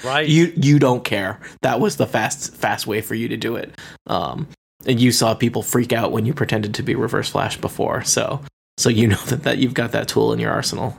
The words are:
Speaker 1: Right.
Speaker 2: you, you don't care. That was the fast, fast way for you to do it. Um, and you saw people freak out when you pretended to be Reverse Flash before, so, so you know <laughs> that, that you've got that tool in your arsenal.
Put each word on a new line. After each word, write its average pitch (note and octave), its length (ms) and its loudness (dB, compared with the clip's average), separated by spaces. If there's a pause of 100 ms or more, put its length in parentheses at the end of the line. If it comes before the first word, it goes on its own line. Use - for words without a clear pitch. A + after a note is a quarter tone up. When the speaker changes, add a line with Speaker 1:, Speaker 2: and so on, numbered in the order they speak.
Speaker 1:
Right. D3 240 0
Speaker 2:
you, E3 260 6
you C#3+ 240 6
don't B2+ 240 2
care. G2+ 380 -4 (220)
That B2 180 0
was G#3+ 160 0
the B2+ 160 2
fast, - 420 -4
fast A2 320 -2
way G#2+ 140 -2
for A2+ 140 -6
you A#2 140 -4
to A2+ 80 -4
do A2+ 200 -4
it. - 140 -10 (360)
Um, E2 400 -4 (380)
and B2+ 140 2
you B2 120 6
saw A2+ 220 4
people A2 300 0
freak B2 280 0
out A2+ 200 0
when A2 160 0
you D3 60 0
pretended G#2+ 420 -2
to G#2 80 -4
be A#2 120 -2
Reverse - 340 -2
Flash - 280 -2
before, - 460 -4
so, - 360 -2 (380)
so - 120 2
you A2+ 180 4
know G2 80 4
<laughs> - 120 -4
that, - 160 -2
that B2 140 0
you've B2 160 2
got A#2 200 -2
that A2 140 -2
tool A2+ 260 2
in A2+ 60 -2
your A2+ 120 -2
arsenal. - 480 -4